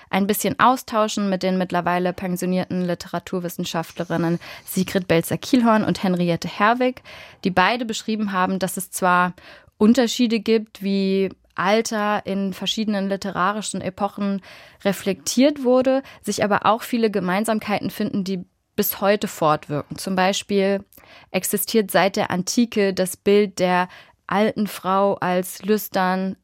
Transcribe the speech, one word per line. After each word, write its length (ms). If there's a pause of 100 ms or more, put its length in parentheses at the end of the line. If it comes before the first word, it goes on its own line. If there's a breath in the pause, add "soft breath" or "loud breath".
ein 200
bisschen 320
austauschen 680
mit 140
den 160
mittlerweile 540
pensionierten 720
Literaturwissenschaftlerinnen 1500 (260 loud breath)
Sigrid 440
Belzer-Kielhorn 760
und 220
Henriette 420
Herwig, 560 (400 loud breath)
die 80
beide 360
beschrieben 440
haben, 300
dass 160
es 160
zwar 400 (460 loud breath)
Unterschiede 600
gibt, 420
wie 500 (260)
Alter 680
in 280
verschiedenen 560
literarischen 720
Epochen 640 (420 loud breath)
reflektiert 800
wurde, 400 (180 loud breath)
sich 220
aber 220
auch 180
viele 260
Gemeinsamkeiten 800
finden, 320
die 220 (340)
bis 220
heute 260
fortwirken. 720
Zum 160
Beispiel 720 (480 loud breath)
existiert 580
seit 240
der 160
Antike 640
das 220
Bild 420
der 300 (400 loud breath)
alten 400
Frau 460
als 500
lüstern, 800